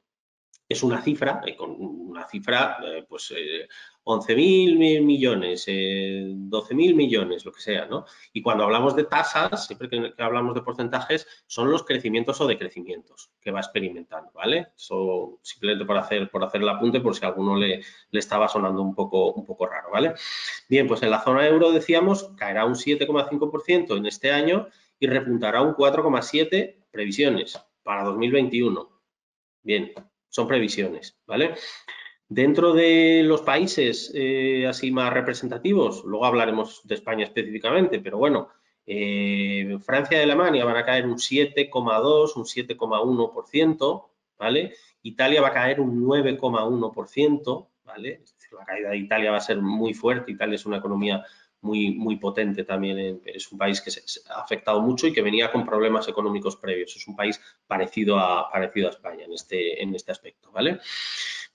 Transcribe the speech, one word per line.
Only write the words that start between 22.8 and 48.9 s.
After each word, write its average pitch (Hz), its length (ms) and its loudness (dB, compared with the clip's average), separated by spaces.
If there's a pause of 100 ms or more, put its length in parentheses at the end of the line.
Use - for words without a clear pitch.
coma 143 220 0
cinco 147 200 -2
por 147 120 -6
ciento 170 340 2
en 101 100 -2
este 135 260 -2
año 165 360 2 (320)
y 135 80 2
repuntará 120 540 0
un 151 140 2
cuatro 139 280 4
coma 135 180 2
siete, - 720 -2
previsiones, 104 640 -2 (260)
para 101 200 -4
dos 101 140 -2
mil 120 160 0
veintiuno. 120 680 0 (640)
Bien, 104 300 -2 (360)
son 117 180 -2
previsiones, 104 800 -2
¿vale? 143 300 -2 (720)
Dentro 147 440 4
de 165 500 6
los 156 180 4
países, 143 720 0
eh, 131 540 0
así 131 240 -2
más 127 220 2
representativos, 127 880 0
luego 107 220 -2
hablaremos 110 580 0
de 107 120 -4
España 110 280 -4
específicamente, 110 760 0
pero 98 180 -6
bueno, 123 320 2 (360)
eh, 101 960 -2
Francia 143 380 0
y 151 40 4
Alemania 147 420 4
van 117 100 2
a 117 100 0
caer 127 220 2
un 120 100 -2
siete 143 520 0
coma 117 300 0
dos, 151 360 4
un 113 100 -6
siete 123 300 -8
coma 110 260 -2
uno 117 300 2
por - 160 -12
ciento, 156 640 0 (260)
¿vale? 131 360 0 (300)
Italia 135 380 2
va 139 60 4
a 123 60 0
caer 127 260 2
un 120 240 0
nueve 135 340 2
coma 117 280 0
uno 117 260 0
por - 160 -10
ciento, 143 640 0 (160)
¿vale? 110 380 -14
Es - 120 -20
decir, - 240 -20
la 95 60 -20
caída 101 240 -6
de 104 80 -2